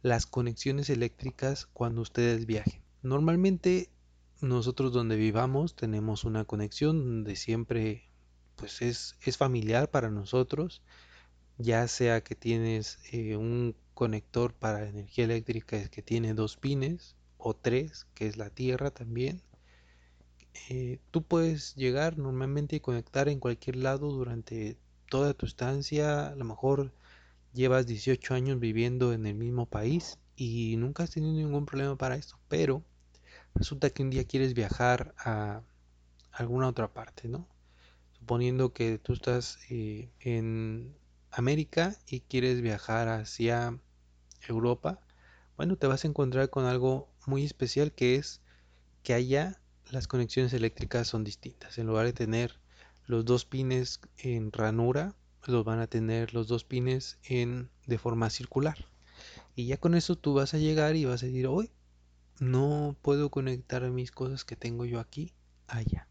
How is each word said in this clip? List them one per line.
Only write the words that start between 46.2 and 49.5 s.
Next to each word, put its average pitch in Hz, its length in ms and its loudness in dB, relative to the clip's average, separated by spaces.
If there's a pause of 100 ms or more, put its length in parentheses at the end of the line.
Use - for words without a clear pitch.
con 131 160 0
algo 131 440 2 (160)
muy 139 180 0
especial, 143 480 0
que 123 240 4
es - 260 -4 (640)
que 127 100 0
allá 135 480 0 (300)